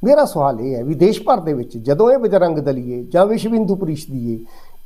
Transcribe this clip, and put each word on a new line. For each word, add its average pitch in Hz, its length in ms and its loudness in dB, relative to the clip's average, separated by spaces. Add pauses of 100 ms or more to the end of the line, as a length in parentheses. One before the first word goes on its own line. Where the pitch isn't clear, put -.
ਮੇਰਾ 277 220 4
ਸਵਾਲ 139 360 0
ਇਹ 131 140 -4
ਹੈ 117 80 -4
ਵੀ 147 100 -2
ਦੇਸ਼ 151 300 2
ਭਰ 247 160 2
ਦੇ 156 140 -4
ਵਿੱਚ 120 240 -8
ਜਦੋਂ 143 340 2
ਇਹ 277 60 4
ਬਜਰੰਗ 180 400 2
ਦਲੀਏ 127 460 -4
ਜਾਂ 170 220 2
ਵਿਸ਼ਵ 220 280 -2
ਹਿੰਦੂ 208 220 0
ਪਰਿਸ਼ਦ 156 400 -6
ਏ 117 240 -6 (460)